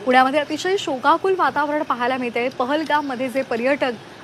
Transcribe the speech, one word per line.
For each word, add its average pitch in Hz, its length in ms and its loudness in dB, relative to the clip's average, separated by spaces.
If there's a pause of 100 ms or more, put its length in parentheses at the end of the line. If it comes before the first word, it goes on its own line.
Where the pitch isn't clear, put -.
पुण्यामध्ये 262 340 6
अतिशय 311 400 -2
शोकाकुल 320 580 2
वातावरण 294 460 0
पाहायला 254 340 -2
मिळतंय. 240 320 -2
पहलगाममध्ये 269 800 -2
जे 269 120 -2
पर्यटक 262 500 0 (320)